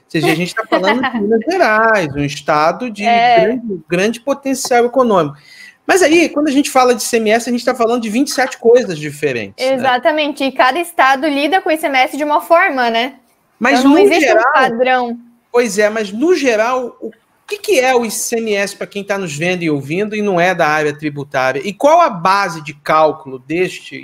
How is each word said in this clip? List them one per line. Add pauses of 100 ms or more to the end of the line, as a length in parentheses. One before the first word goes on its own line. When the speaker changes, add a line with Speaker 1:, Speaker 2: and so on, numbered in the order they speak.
Speaker 1:
Ou
seja,
a
gente
tá
falando
de
Minas
Gerais,
um
estado
de
Speaker 2:
É.
Speaker 1:
grande,
grande
potencial
econômico. (500)
Mas
aí,
quando
a
gente
fala
de
I
C
M
S,
a
gente
tá
falando
de
vinte
e
sete
coisas
diferentes,
né?
Speaker 2:
Exatamente,
e
cada
estado
lida
com
o
I
C
M
S
de
uma
forma,
né? (420)
Speaker 1:
Mas
Speaker 2:
Então,
não
Speaker 1:
no
Speaker 2:
existe
um
Speaker 1:
geral
Speaker 2:
padrão. (340)
Speaker 1:
Pois
é,
mas
no
geral,
o (360)
que
que
é
o
I
C
M
S
pra
quem
tá
nos
vendo
e
ouvindo
e
não
é
da
área
tributária?
E
qual
a
base
de
cálculo
deste